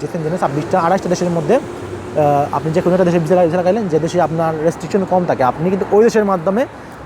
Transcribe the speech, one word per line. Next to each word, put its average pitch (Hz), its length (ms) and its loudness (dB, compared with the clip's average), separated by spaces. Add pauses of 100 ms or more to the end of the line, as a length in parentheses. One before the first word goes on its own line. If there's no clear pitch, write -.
যে 147 120 -6
সেনজেনে 165 260 -4
ছাব্বিশটা, 170 420 0
আঠাশটা 180 280 0
দেশের 175 220 0
মধ্যে, 165 260 0
আহ, - 1000 -2
আপনি 151 160 -2
যে 175 80 2
কোনো 180 140 2
একটা 185 100 2
দেশের 175 160 2
ভিসা, 175 240 4
ভিসা 165 120 0
লাগাইলেন, 185 320 0
যে 151 100 0
দেশে 170 220 0
আপনার 160 440 0
রেস্ট্রিকশন 170 460 -2
কম 180 140 2
থাকে, 131 200 0
আপনি 147 260 0
কিন্তু 190 260 0
ওই 220 80 6
দেশের 220 200 2
মাধ্যমে 196 420 0 (400)